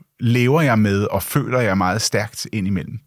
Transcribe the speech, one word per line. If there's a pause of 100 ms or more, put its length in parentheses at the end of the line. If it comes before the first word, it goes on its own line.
(200)
lever
jeg
med
og
føler
jeg
meget
stærkt
indimellem.